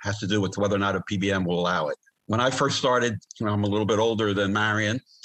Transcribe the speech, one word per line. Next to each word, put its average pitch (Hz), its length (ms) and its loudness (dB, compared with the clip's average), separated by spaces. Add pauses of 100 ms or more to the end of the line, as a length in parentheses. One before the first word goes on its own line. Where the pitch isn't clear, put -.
has 101 160 -4
to 104 80 -6
do 104 140 2
with 92 180 -2
whether 101 180 0
or - 20 0
not 98 180 0
a 87 60 -4
P 107 140 -6
B 98 140 0
M 95 140 0
will 87 160 0
allow 87 280 0
it. - 80 -6 (300)
When 110 140 0
I 131 100 4
first 135 280 0
started, 120 400 2 (200)
you 113 80 -4
know, 104 60 0
I'm 104 120 0
a - 20 0
little 104 200 0
bit 104 120 2
older 110 360 2
than 98 180 0
Marion. 107 480 0 (240)